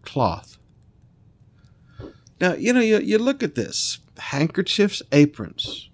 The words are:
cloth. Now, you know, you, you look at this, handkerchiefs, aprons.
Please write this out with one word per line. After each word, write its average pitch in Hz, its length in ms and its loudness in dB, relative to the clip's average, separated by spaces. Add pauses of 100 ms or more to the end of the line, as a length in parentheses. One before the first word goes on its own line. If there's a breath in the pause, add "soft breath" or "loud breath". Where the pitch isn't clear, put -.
cloth. - 560 -4 (1800 loud breath)
Now, 180 140 2
you 233 180 0
know, 247 80 4
you, 220 180 4
you 214 200 0
look 254 240 0
at - 140 -4
this, - 420 -4 (200)
handkerchiefs, 185 840 -2 (100)
aprons. - 800 0